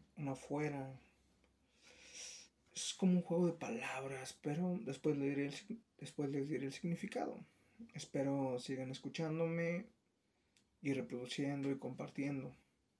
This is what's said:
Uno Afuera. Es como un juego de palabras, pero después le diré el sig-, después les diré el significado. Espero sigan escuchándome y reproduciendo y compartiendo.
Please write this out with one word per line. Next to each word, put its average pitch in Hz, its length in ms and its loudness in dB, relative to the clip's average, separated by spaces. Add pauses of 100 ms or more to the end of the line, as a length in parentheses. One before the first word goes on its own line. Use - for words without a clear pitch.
(160)
Uno 139 160 -2
Afuera. 139 680 -2 (1700)
Es - 200 -4
como 185 180 6
un 180 100 8
juego 175 240 4
de 165 60 4
palabras, 135 920 -4
pero 180 420 2
después 143 320 2
le 139 120 4
diré 143 180 2
el 139 60 -4
sig-, - 260 -8 (220)
después 143 280 -2
les 139 200 2
diré 139 180 0
el 135 60 -4
significado. - 640 -2 (560)
Espero 139 640 0
sigan 131 320 -2
escuchándome 165 960 0 (960)
y 139 100 2
reproduciendo 139 760 0
y 135 80 2
compartiendo. 135 760 -2 (480)